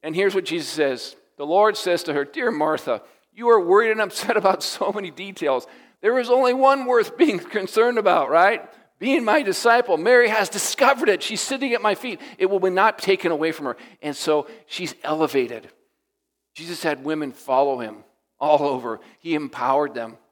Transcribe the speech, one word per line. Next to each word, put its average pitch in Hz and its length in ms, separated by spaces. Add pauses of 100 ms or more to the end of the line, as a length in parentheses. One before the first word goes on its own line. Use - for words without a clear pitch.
And 156 120
here's 196 200
what 190 100
Jesus 151 240
says. 135 480 (220)
The 143 80
Lord 202 300
says 175 280
to 160 80
her, 143 120
"Dear - 280
Martha, 151 500 (300)
you 233 160
are 233 120
worried 196 300
and 220 100
upset 214 360
about 196 260
so - 300
many 196 180
details. 151 560 (360)
There 233 160
is 240 100
only 247 240
one 269 320
worth 240 320
being 285 220
concerned 220 600
about, 175 320
right? 185 380 (300)
Being 262 260
my 254 180
disciple. 233 540
Mary 240 320
has 214 200
discovered 262 600
it. 190 140
She's - 180
sitting 262 320
at 226 100
my 208 120
feet. 202 260 (180)
It 190 80
will 196 140
be 185 100
not 196 280
taken 185 340
away 156 200
from 147 140
her." 120 100 (260)
And 147 140
so 151 300 (200)
she's - 360
elevated. 139 680 (840)
Jesus 165 280
had 143 220
women 151 280
follow 135 480
him 107 240 (340)
all 147 240
over. 127 380 (180)
He 165 160
empowered 139 600
them. 113 240 (140)